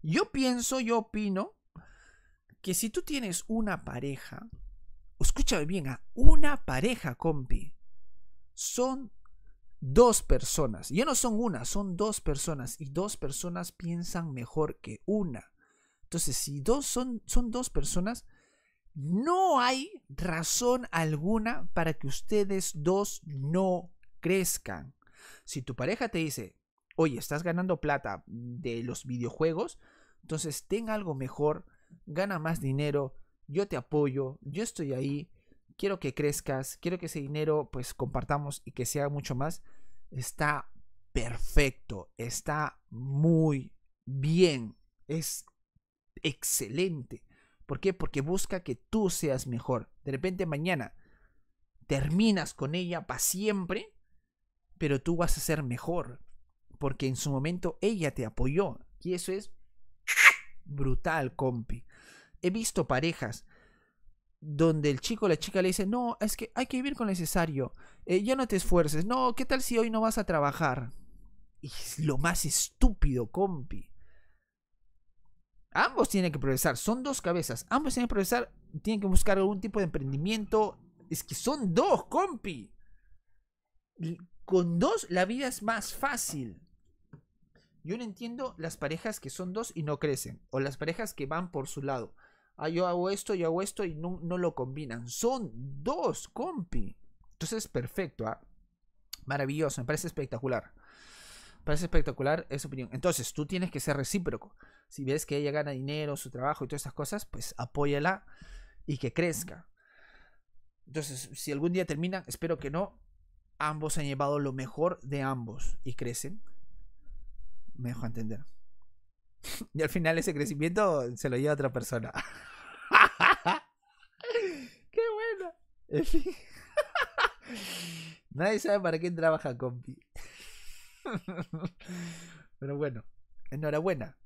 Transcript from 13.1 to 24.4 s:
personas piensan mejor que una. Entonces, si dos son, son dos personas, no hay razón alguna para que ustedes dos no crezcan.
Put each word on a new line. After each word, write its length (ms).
personas 540
piensan 640
mejor 460
que 260
una. 480
Entonces, 240
si 240
dos 240
son, 400
son 240
dos 200
personas, 580
no 680
hay 500
razón 840
alguna 840
para 220
que 100
ustedes 680
dos 500
no 680
crezcan. 720